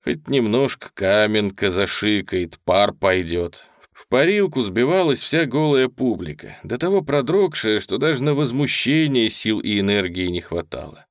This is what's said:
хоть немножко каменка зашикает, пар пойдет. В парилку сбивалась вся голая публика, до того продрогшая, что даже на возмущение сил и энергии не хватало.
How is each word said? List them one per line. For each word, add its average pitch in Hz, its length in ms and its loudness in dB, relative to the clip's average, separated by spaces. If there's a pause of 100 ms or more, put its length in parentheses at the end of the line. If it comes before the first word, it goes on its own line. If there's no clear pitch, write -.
хоть 156 240 -6
немножко 127 640 0
каменка 104 760 0
зашикает, 95 960 -2
пар 101 280 4
пойдет. 87 680 -2 (280)
В - 160 -20
парилку 165 560 2
сбивалась 131 560 0
вся 160 260 0
голая 135 440 2
публика, 98 760 -4
до 123 160 -6
того 185 240 0
продрогшая, 143 760 2
что 95 200 -4
даже 143 240 0
на 147 100 2
возмущение 135 960 0
сил 107 300 -2
и 104 200 -2
энергии 92 460 0
не 87 160 -2
хватало. 80 680 -8